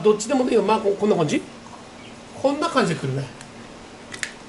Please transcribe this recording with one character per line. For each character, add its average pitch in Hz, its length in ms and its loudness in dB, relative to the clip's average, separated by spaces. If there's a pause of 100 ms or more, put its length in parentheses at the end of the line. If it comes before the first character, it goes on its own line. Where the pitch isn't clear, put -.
ど 214 140 8
っ - 20 0
ち 214 100 -4
で 269 80 2
も 254 140 4
い 269 40 2
い - 20 6
よ。 208 80 6
ま 208 120 4
あ、 220 40 4
こ-、 202 200 2
こ 202 80 2
ん 214 40 6
な 190 60 4
感 160 120 2
じ？ 226 120 0 (1000)
こ 269 100 4
ん 294 60 -2
な 339 100 0
感 240 180 2
じ 165 80 0
で 139 60 -6
来 151 60 -4
る 131 80 -2
ね。 135 100 -4 (1200)